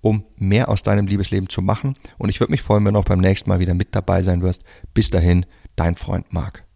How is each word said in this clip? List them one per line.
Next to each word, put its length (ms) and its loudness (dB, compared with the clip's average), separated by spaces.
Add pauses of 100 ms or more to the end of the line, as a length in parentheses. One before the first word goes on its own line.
um 240 0 (100)
mehr 340 0
aus 140 -2
deinem 240 2
Liebesleben 420 -2
zu 120 -4
machen. 340 -2 (220)
Und 120 -2
ich 100 -4
würde 120 0
mich 100 -2
freuen, 240 2
wenn 80 2
du 60 4
auch 60 0
beim 160 2
nächsten 280 2
Mal 100 2
wieder 140 0
mit 220 -4
dabei 260 0
sein 200 0
wirst. 220 -2 (300)
Bis 160 0
dahin, 360 4 (300)
dein 200 0
Freund 380 -8
Marc. 320 -8 (100)